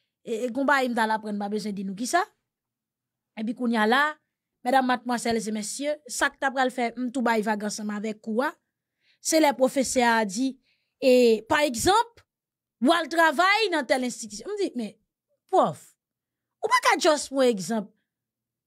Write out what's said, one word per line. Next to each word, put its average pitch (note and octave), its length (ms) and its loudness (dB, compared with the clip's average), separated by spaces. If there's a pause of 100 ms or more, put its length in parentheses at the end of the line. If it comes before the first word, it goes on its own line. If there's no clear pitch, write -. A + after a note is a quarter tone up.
(240)
E, A3+ 220 -6
e - 80 -6
konba C#4 320 0
m A#3+ 100 -4
ta A3+ 120 0
l A3 80 -2
aprann, G#3+ 240 -8
pa G3+ 120 -6
bezwen G#3 240 -6
di G3 80 -8
nou G3 140 -10
ki B3 100 -6
sa. F4 140 2 (1160)
Epi G#3+ 180 -6
kounye A#3 240 -2
a G#3+ 80 2
la, B3+ 140 4 (640)
medam, B3+ 220 4
madmwazèl A#3+ 540 -2
e G#3+ 140 -6
mesye, C4 400 -6 (140)
sa C#4+ 220 -2
k - 100 -14
ta C4+ 120 -2
pral B3+ 200 0
fè, A#3+ 240 -4
m B3+ 160 -6
tou B3+ 120 -2
bay A3+ 200 2
vag G#3+ 240 -4
ansanm G#3 260 -8
avèk G#3+ 340 -8
ou A3+ 160 -2
a. D#4 60 -4 (720)
Se D#4+ 180 0
lè D4 160 4
pwofesè C4 480 0
a A#3 140 2 (100)
di, B3 240 -4 (480)
e, B3 480 6
pa D4+ 160 2
egzanp, F4+ 560 0 (640)
ou C4+ 100 4
al E4 200 0
travay F4 600 2
nan D4+ 160 -2
tèl C4 160 0
enstitisyon. A#3 480 -10
M G#4 80 -6
di, F#4 160 -2
men, A3 160 -8 (600)
pwòf, A#3 280 2 (840)
ou - 80 -4
pa B5 140 4
ka A4+ 160 4
jis D#4 320 2
pran C4 160 4
egzanp, G#3 420 -2 (760)